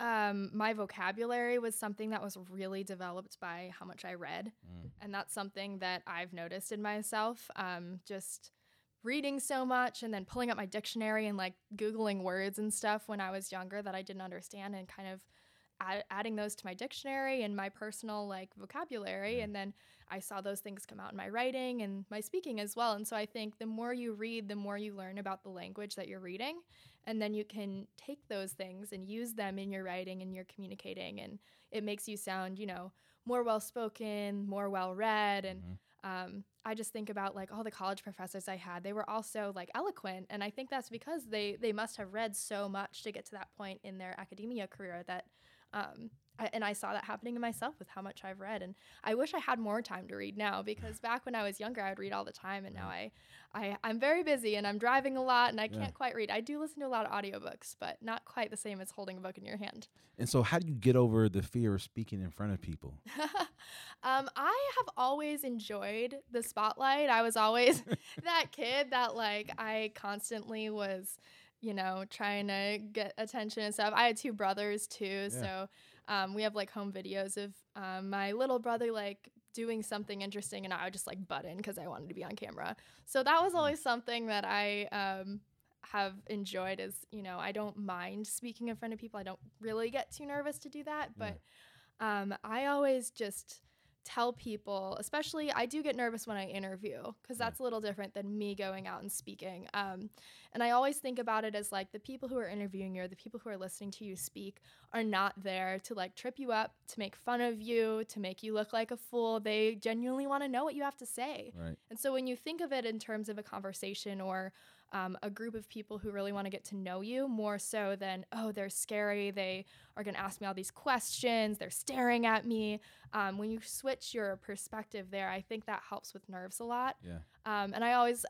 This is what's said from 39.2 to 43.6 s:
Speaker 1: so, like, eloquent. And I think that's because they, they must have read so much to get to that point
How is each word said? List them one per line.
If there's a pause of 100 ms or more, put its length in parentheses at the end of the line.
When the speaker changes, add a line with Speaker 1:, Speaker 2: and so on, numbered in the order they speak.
Speaker 1:
so,
like,
eloquent.
And
I
think
that's
because
they,
they
must
have
read
so
much
to
get
to
that
point